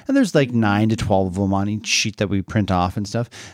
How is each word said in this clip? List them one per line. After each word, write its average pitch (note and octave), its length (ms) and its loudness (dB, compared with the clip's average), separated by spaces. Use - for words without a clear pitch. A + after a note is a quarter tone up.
and C4+ 100 0
there's, B3 180 2
like, C#3 160 2
nine A2 380 2
to A2 60 2
twelve F#2+ 340 0
of F2+ 60 -6
them G2 180 0
on G2 160 0
each G#2 180 -6
sheet - 300 -2
that G2+ 120 -2
we G2 120 0
print G2+ 300 -2
off F2+ 260 0
and G#2 100 -4
stuff, A#2 220 -4